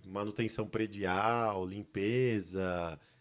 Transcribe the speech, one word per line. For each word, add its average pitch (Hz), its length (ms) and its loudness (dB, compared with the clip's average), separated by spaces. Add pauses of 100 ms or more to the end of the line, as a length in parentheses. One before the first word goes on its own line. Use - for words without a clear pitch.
manutenção 104 640 -2
predial, 101 1000 2
limpeza, 95 1300 0 (220)